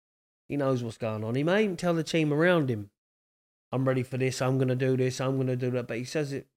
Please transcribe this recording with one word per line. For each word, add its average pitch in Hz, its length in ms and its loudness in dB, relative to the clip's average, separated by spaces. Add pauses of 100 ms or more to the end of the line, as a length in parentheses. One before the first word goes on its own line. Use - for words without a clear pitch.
(480)
He - 80 -6
knows 135 260 2
what's 113 160 -8
going 110 280 -4
on. 117 100 -2
He 143 80 0
may 190 220 2
even 190 100 -2
tell 175 180 0
the 160 120 -2
team 156 260 2
around 160 380 4
him, 104 200 -4 (840)
"I'm 131 120 2
ready 131 180 2
for 127 140 -8
this, 127 240 0
I'm 131 160 2
gonna 127 200 2
do 131 180 2
this, 127 240 0
I'm 135 160 0
gonna 127 220 0
do 123 140 -2
that." 123 180 -2
But 117 80 -4
he 127 80 -6
says 147 260 -2
it 139 260 -8